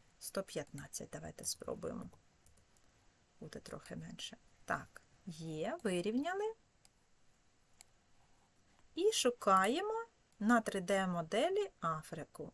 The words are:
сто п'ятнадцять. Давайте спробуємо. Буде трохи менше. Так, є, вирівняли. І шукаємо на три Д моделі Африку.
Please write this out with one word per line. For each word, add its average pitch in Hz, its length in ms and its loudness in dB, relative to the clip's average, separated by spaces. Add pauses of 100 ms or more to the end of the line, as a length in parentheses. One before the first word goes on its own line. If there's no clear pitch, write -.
(200)
сто - 240 -6
п'ятнадцять. - 680 -10
Давайте 160 340 -12
спробуємо. - 640 -6 (1300)
Буде - 200 -12
трохи - 360 -12
менше. - 420 -10 (280)
Так, - 360 -6 (240)
є, 165 580 -6
вирівняли. 262 680 0 (2500)
І 381 160 4
шукаємо 262 960 4 (340)
на 226 220 6
три 196 200 -2
Д 190 260 2
моделі 247 640 2 (100)
Африку. 160 720 -6